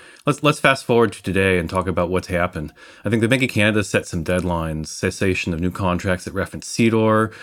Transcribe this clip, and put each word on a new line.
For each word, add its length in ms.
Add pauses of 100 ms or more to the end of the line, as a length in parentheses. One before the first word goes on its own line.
(280)
Let's, 160
let's 160
fast 260
forward 280
to 100
today 340
and 100
talk 200
about 240
what's 160
happened. 440 (320)
I 60
think 120
the 60
Bank 140
of 80
Canada 340
set 220
some 180
deadlines: 640
cessation 680
of 60
new 120
contracts 540
that 80
reference 340
C 240
dor, 400 (120)